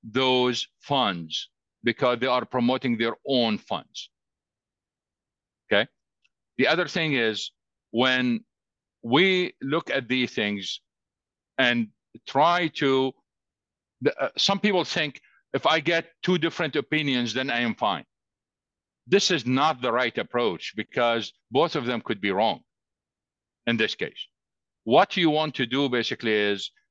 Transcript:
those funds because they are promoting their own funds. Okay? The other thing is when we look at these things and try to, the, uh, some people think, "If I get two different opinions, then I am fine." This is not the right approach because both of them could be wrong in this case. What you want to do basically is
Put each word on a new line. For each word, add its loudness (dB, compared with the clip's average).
those 2
funds -2
because 0
they -2
are 0
promoting 0
their -2
own 2
funds. -10
Okay? 2
The 4
other 2
thing -2
is -2
when 2
we 2
look -4
at -4
these 0
things -4
and 0
try 2
to, 0
the, 0
uh, -4
some 0
people 2
think, -6
"If -2
I 2
get -2
two 2
different -4
opinions, -2
then -4
I -2
am 0
fine." -2
This 2
is -2
not 2
the 0
right 0
approach -2
because -2
both 2
of -4
them -2
could -6
be -2
wrong 0
in 0
this -2
case. -10
What 4
you 4
want -2
to -2
do 0
basically -2
is 0